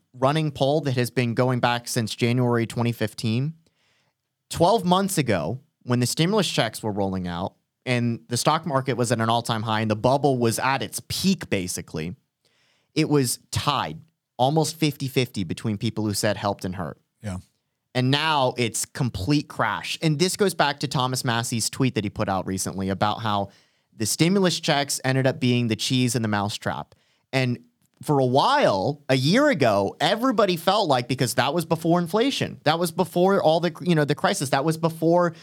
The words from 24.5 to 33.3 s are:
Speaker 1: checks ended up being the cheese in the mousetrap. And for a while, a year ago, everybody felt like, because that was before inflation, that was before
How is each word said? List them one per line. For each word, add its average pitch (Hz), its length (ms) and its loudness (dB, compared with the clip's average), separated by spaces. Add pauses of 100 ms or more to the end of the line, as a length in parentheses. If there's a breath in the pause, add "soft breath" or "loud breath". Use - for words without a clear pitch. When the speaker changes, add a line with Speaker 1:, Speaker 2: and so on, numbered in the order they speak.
Speaker 1:
checks 143 440 -2
ended 131 220 2
up 131 140 2
being 120 280 2
the 110 80 0
cheese 127 400 0
in 120 60 0
the 113 60 -2
mousetrap. 101 680 -4 (400)
And 123 240 0 (460)
for 147 160 2
a 131 80 4
while, 147 840 2
a 131 60 4
year 190 340 4
ago, 113 500 2
everybody 208 560 2
felt 190 320 0
like, 127 200 2
because 127 260 0
that 131 220 0
was 170 100 0
before 165 320 2
inflation, 208 680 -2
that 151 140 4
was 170 140 -2
before 180 500 2